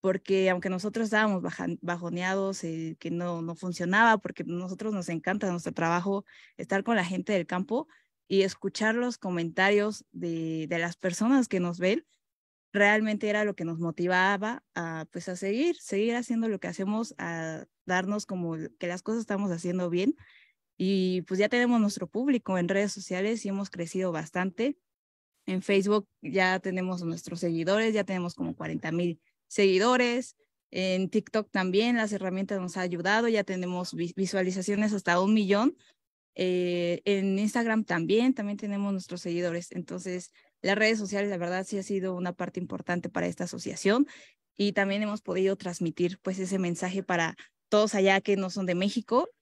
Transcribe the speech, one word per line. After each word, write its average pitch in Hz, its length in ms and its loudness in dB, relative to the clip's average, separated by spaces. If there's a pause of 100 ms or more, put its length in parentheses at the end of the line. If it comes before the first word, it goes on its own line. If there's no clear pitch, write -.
porque 190 500 2
aunque 180 180 0
nosotros 202 380 -2
estábamos 214 360 2
baja-, 175 380 -4
bajoneados, 180 840 -2
eh, 160 360 -6
que 165 100 -6
no, 170 320 -4
no 165 140 -8
funcionaba, 190 640 4
porque - 260 -8
nosotros 185 480 -6
nos 185 160 -4
encanta 185 420 -2
nuestro 170 220 -4
trabajo, 175 520 0 (340)
estar 196 260 -2
con 233 120 2
la 180 80 2
gente 180 280 -4
del 180 140 2
campo 190 420 -2 (400)
y 196 140 4
escuchar 202 520 0
los 247 240 -2
comentarios 190 920 2
de, 165 560 -4
de 170 100 0
las 170 180 -2
personas 226 520 2
que 190 120 0
nos 175 200 -2
ven, 202 260 2 (680)
realmente 214 560 4
era 208 160 2
lo 202 120 0
que 170 80 -6
nos 165 160 -4
motivaba 185 840 2 (100)
a, 165 380 -6
pues, 175 160 -10
a 185 80 -6
seguir, 240 440 0
seguir 220 360 0
haciendo 226 320 -2
lo 196 120 -2
que 208 80 -6
hacemos, 208 500 -4
a 165 480 -6 (200)
darnos 185 400 0
como 175 300 -4 (220)
que 180 80 -6
las 180 160 -4
cosas 226 180 -2
estamos 202 300 -2
haciendo 175 400 -2
bien. 190 240 2 (640)
Y, 185 440 2
pues, 185 180 -4
ya 214 80 4
tenemos 240 320 4
nuestro 202 280 0
público 240 500 0
en 175 100 2
redes 196 240 2
sociales 202 520 -4
y 196 60 -2
hemos 196 200 -4
crecido 180 420 -2
bastante. 180 680 -2 (680)
En 185 160 -2
Facebook 202 460 2 (140)
ya 185 380 0
tenemos 185 420 -4
nuestros 170 380 -6
seguidores, 185 540 2
ya 202 100 2
tenemos 180 300 -4
como 165 220 -6
cuarenta 160 360 -6
mil 175 280 -2 (280)
seguidores. 240 880 2 (340)
En 185 400 -2
TikTok 214 400 -2
también 202 460 2
las 214 160 0
herramientas 190 480 -4
nos 180 160 -6
han 185 80 -2
ayudado, 185 440 2
ya 214 160 2
tenemos 180 500 -4
vi-, 170 220 -4
visualizaciones 190 800 0
hasta 180 260 2
un 202 140 4
millón 214 420 4 (580)
eh, 175 720 0
en 196 340 2
Instagram 220 460 2
también, 196 500 2
también 202 240 -4
tenemos 202 340 -2
nuestros 180 280 -6
seguidores. 175 520 -4
Entonces, 180 600 -8 (300)
las 190 160 2
redes 220 200 4
sociales, 202 320 -2
la 196 80 -2
verdad, 180 280 -2
sí 202 120 -4
ha 190 40 -4
sido 185 340 -2
una 180 160 -4
parte 180 280 -6
importante 180 480 -4
para 175 180 -2
esta 180 180 -4
asociación 196 640 0 (500)
y 202 160 0
también 196 300 0
hemos 208 200 -4
podido 190 340 0
transmitir, 175 640 -2
pues, 185 160 -4
ese 190 200 -2
mensaje 185 440 -2
para 170 340 0 (320)
todos 214 260 4
allá 196 260 6
que 202 160 2
no 190 140 -2
son 185 160 -4
de 180 80 0
México 220 540 0 (140)